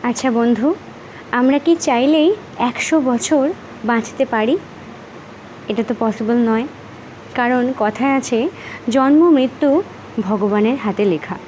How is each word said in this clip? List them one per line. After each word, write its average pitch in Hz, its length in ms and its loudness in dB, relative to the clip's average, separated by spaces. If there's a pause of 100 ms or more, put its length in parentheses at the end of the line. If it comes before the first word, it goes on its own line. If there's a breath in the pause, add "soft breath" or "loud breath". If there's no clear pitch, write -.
আচ্ছা 240 280 0
বন্ধু, 233 440 2 (560 loud breath)
আমরা 262 280 4
কি 330 160 4
চাইলেই 302 600 4 (220)
একশো 247 440 0
বছর 262 480 2 (360)
বাঁচতে 233 400 0
পারি? 240 320 0 (1080)
এটা 220 160 -2
তো 220 160 -4
পসিবল 220 340 0
নয়, 233 340 2 (680)
কারণ 247 440 0
কথায় 220 320 0
আছে, 262 380 0 (400 loud breath)
"জন্ম 277 400 6
মৃত্যু 277 520 4 (380)
ভগবানের 208 580 2
হাতে 214 280 0
লেখা।" 160 300 -2 (120)